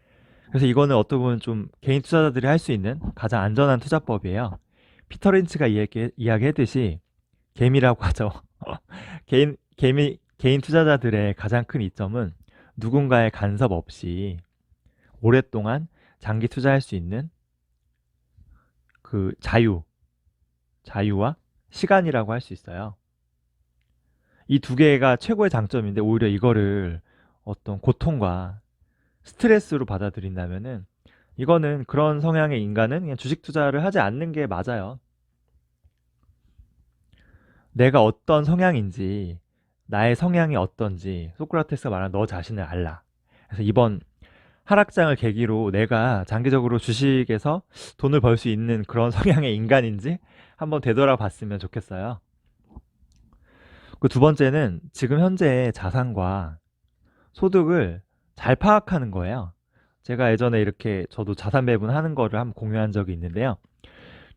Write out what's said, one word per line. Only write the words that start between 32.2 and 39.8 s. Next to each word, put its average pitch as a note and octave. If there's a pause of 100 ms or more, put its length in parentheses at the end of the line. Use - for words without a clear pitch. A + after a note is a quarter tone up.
성향의 D#3
인간은 A2+
그냥 C#3+
주식 C#3
투자를 C#3+
하지 G3
않는 C3+
게 D3
맞아요. G#2 (2750)
내가 B2+
어떤 D3
성향인지, G2+ (480)